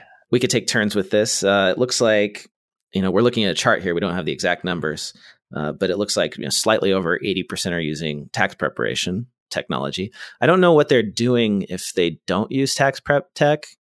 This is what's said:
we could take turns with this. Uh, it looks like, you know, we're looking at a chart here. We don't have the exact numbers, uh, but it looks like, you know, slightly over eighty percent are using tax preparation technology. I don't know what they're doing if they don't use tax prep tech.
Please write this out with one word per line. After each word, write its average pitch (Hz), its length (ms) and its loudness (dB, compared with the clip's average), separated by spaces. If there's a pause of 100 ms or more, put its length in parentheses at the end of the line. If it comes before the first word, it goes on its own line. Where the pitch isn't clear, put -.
(320)
we 127 80 4
could 123 100 0
take 120 160 0
turns 104 300 0
with 98 160 -2
this. 107 320 0
Uh, 98 320 4
it - 20 -8
looks 123 220 -2
like, 107 480 0 (460)
you 98 80 0
know, 95 100 0
we're 95 100 4
looking 117 220 2
at 98 80 0
a 80 40 -2
chart 110 280 0
here. 90 100 0
We 85 60 0
don't 90 160 -2
have 90 100 -4
the 80 60 -2
exact 87 320 -2
numbers, 78 500 -4 (400)
uh, 76 200 -4
but 92 160 -2
it 87 80 -2
looks 101 180 -2
like, 82 220 -2
you - 80 -8
know, - 40 -6
slightly 107 440 2
over 90 280 0
eighty 92 220 -2
percent 90 320 -4
are 85 60 -2
using 76 500 -6
tax 98 240 -2
preparation 87 720 -4 (220)
technology. 71 640 -6 (260)
I - 60 0
don't 180 160 6
know 175 100 6
what 147 160 6
they're 123 160 4
doing 110 600 0
if - 280 -8
they 85 360 0
don't 92 220 0
use 135 240 -2
tax 139 280 2
prep 143 320 -4
tech. 151 340 0 (140)